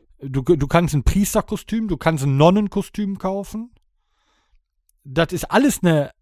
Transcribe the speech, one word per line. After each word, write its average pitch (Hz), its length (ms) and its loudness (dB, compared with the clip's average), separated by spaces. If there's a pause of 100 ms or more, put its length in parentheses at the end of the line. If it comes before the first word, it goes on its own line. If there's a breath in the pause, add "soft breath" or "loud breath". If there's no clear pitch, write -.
(200)
du, 135 220 -6
du 143 260 2
kannst 170 260 0
ein 135 80 0
Priesterkostüm, 214 880 -2
du 170 80 -4
kannst 156 280 0
ein 139 120 0
Nonnenkostüm 196 840 2
kaufen. 202 540 -8 (1300)
Das 147 300 -2
ist - 180 -6
alles 254 320 2
eine, 156 400 2